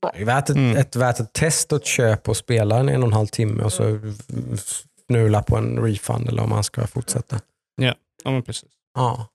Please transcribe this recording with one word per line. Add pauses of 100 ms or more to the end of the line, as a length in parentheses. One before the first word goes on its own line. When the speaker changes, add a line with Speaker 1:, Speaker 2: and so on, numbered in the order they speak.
(140)
Speaker 1:
Det
är
värt
ett,
Speaker 2:
Mm.
Speaker 1:
ett,
värt
ett
test
och
ett
köp
och
spela
en,
en
och
en
halv
timme
och
så (120)
f-, (280)
f-, (260)
fnula
på
en
refund
eller
om
man
ska
fortsätta. (340)
Speaker 2:
Ja, (280)
ja,
men
precis. (240)
Speaker 1:
Ja.